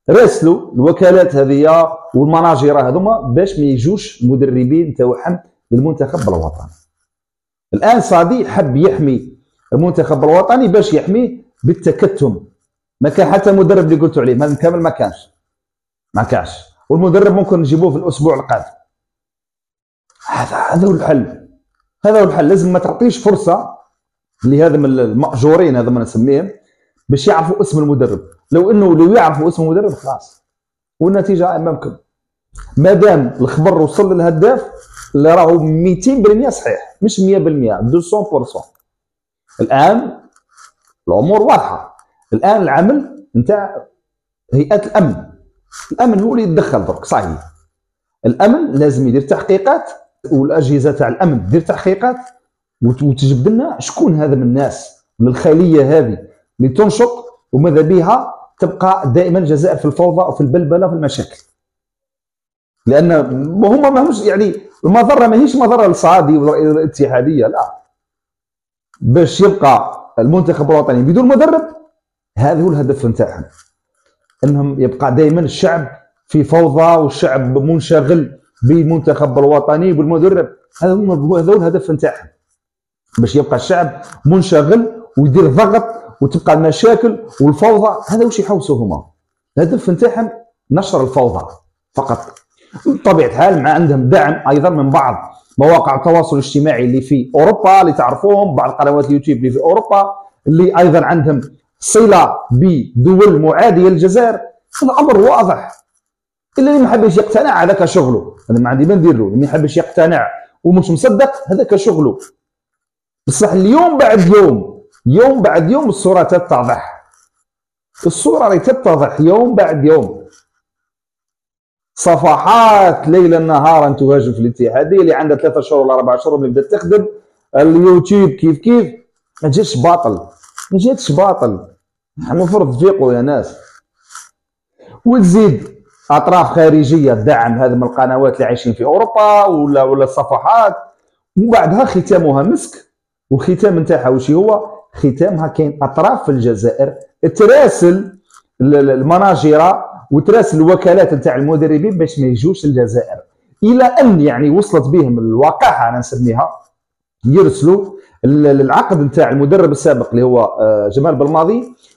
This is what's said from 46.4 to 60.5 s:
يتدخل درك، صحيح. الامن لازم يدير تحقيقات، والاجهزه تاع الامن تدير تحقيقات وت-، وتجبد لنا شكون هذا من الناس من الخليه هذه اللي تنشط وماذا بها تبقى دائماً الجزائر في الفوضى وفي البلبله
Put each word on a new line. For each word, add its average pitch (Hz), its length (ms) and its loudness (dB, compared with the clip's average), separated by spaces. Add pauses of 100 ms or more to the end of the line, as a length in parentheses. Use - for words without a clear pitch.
يتدخل 151 420 -2
درك، 90 200 -10
صحيح. 92 380 -6 (840)
الامن 233 460 0
لازم 135 360 0
يدير 131 140 0
تحقيقات، 190 720 -2 (400)
والاجهزه 143 600 0
تاع 135 160 -4
الامن 127 400 -2
تدير 156 140 0
تحقيقات 247 560 -4 (680)
وت-، 123 200 -2
وتجبد 135 440 0
لنا 247 320 -4
شكون - 360 -4
هذا 151 200 -2
من 127 80 -4
الناس 127 600 -6 (160)
من 117 80 2
الخليه 156 720 2
هذه 110 180 -4 (420)
اللي 131 140 0
تنشط 214 520 0 (260)
وماذا 151 300 2
بها 180 520 0 (260)
تبقى 185 520 -2
دائماً 180 280 0
الجزائر 160 380 0
في - 80 -10
الفوضى 170 360 0
وفي 156 200 -4
البلبله 151 460 0